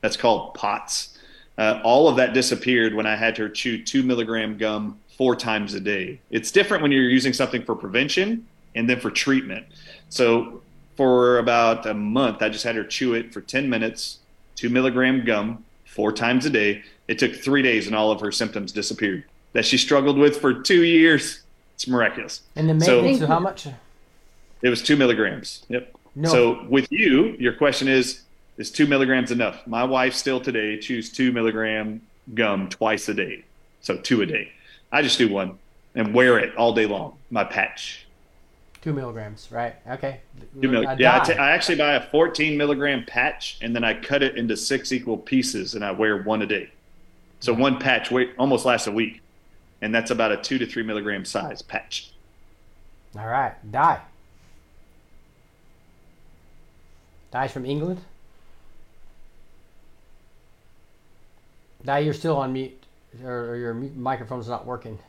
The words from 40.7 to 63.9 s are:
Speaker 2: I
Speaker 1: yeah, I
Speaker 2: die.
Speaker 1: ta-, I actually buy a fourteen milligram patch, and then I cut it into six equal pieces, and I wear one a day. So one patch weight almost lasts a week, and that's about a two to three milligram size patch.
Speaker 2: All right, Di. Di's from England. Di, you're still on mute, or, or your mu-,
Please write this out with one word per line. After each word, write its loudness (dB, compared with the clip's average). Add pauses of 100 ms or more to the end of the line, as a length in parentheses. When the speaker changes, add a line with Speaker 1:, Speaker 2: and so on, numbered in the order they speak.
Speaker 2:
I -4
Speaker 1:
yeah, 6
I 6
Speaker 2:
die. 2
Speaker 1:
ta-, -2
I 2
actually 0
buy 2
a 0
fourteen 0
milligram 0
patch, -4
and -4
then -2
I 0
cut -2
it -2
into -2
six -4
equal -4
pieces, -2
and -6
I -4
wear 0
one 0
a -2
day. -4 (680)
So -2
one 2
patch -2
weight 0
almost 2
lasts 0
a -6
week, -4 (600)
and -4
that's 0
about 0
a -2
two -6
to -2
three -8
milligram -6
size -8
patch. -12 (1080)
Speaker 2:
All -12
right, -2 (180)
Di. 0 (3250)
Di's -4
from -10
England. -4 (3750)
Di, -2
you're -2
still -2
on -4
mute, -10 (400)
or, -8
or -8
your -8
mu-, -10